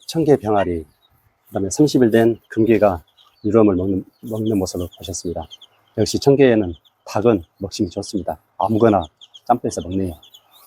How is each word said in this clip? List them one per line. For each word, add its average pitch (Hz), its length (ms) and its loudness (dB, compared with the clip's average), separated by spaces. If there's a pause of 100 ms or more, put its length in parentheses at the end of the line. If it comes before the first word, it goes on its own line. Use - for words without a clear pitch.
청개 151 300 2
병아리, 95 480 -2 (640)
그다음에 98 220 -6
삼십 139 320 2
일 117 80 4
된 113 380 2
금개가 104 540 2 (420)
유람을 104 320 4
먹는, 95 280 -2 (180)
먹는 110 360 -4
모습을 90 380 -4
보셨습니다. 85 500 -10 (520)
역시 107 200 -2
청개에는 120 560 4 (300)
닭은 107 400 0 (140)
먹심이 95 320 -6
좋습니다. 90 480 -8 (180)
아무거나 104 460 2 (440)
짬뽕해서 120 360 -4
먹네요. 90 360 -6 (480)